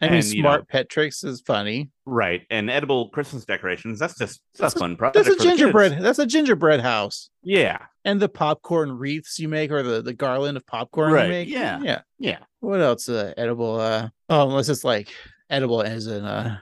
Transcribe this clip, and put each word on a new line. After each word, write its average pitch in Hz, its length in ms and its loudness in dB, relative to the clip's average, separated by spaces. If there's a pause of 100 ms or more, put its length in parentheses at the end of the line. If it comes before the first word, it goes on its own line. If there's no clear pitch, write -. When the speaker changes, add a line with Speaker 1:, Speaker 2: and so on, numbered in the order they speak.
Speaker 1:
I 156 60 0
mean, 165 140 4
Speaker 2:
And, 110 120 0
you 107 100 0
know 147 100 4
Speaker 1:
smart 147 160 -2
pet - 200 -2
tricks 151 340 -4
is 127 200 -8
funny. 113 480 -4 (160)
Speaker 2:
Right, 101 420 0
and 110 220 -2
edible 135 400 0
Christmas 139 340 -8
decorations, 95 540 -6
that's 165 180 -6
just, - 240 -8 (140)
that's - 180 0
Speaker 1:
That's - 40 -6
a, - 20 -4
Speaker 2:
fun 87 180 -4
project 359 300 4
Speaker 1:
that's - 20 4
a 392 40 6
Speaker 2:
for 381 40 6
the 330 140 0
kids. 349 100 2
Speaker 1:
gingerbread, 196 400 6
that's 208 180 2
a 294 80 2
gingerbread 202 540 4
house. 113 480 -2 (140)
Speaker 2:
Yeah. 170 340 2 (300)
Speaker 1:
And 202 140 0
the 202 100 2
popcorn 156 640 -2
wreaths 139 460 -8
you 160 120 -6
make, 156 200 -2
or 147 120 0
the, 120 180 -2
the 120 140 -8
garland 139 420 -2
of 127 100 -12
popcorn 139 440 -2
you 160 60 6
Speaker 2:
Right, - 120 4
Speaker 1:
make. 175 220 -4
Speaker 2:
yeah, 240 320 -4
Speaker 1:
Yeah. 170 180 -2 (180)
Speaker 2:
yeah. - 200 -6 (220)
Speaker 1:
What 196 200 -2
else, 123 300 0
uh, 104 260 -4
edible, 117 440 -2
uh, 110 280 -2 (220)
oh, 147 180 4
unless 135 220 0
it's, 143 140 -4
like, 110 240 0 (420)
edible 127 320 0
as 110 240 -4
in, 104 180 -8
uh, 104 380 -6